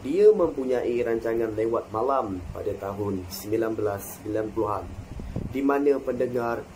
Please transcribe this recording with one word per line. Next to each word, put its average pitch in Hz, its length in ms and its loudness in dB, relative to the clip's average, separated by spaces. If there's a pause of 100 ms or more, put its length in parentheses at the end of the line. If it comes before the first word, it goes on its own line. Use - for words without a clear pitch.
Dia 185 300 6
mempunyai 127 640 2
rancangan 113 540 0
lewat 113 400 0
malam 113 480 0 (100)
pada 98 240 -4
tahun 98 540 -4
sembilan 113 420 -2
belas 104 480 -4
sembilan 107 320 -2
puluhan, 104 320 -2 (640)
di 135 160 -4
mana 143 320 4
pendengar 123 640 -2 (160)